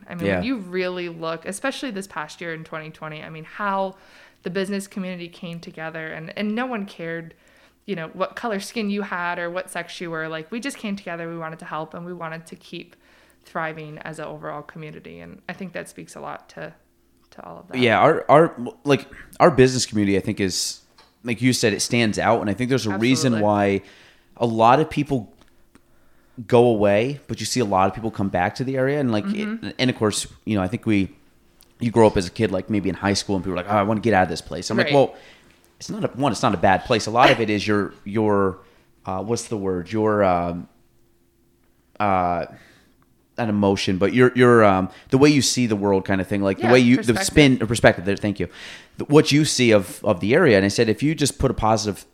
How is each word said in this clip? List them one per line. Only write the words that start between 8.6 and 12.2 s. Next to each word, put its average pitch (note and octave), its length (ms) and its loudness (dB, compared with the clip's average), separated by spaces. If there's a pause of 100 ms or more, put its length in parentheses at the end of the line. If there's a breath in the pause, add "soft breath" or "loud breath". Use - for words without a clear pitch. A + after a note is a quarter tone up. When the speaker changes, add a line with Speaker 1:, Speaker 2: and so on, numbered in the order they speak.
Speaker 1:
you G3+ 140 -4
had F3 340 -6
or F3 140 -6
what F3+ 180 -8
sex - 320 -12
you F3 80 -10
were. D#3+ 180 -8
Like, D#3+ 240 -10
we A#3 80 -8
just C4+ 180 -8
came G3+ 180 -8
together, E3+ 340 -10
we E3+ 80 -10
wanted D#3+ 220 -12
to F3 60 -18
help, D#3+ 280 -10
and F3 100 -12
we F3+ 100 -12
wanted E3 340 -12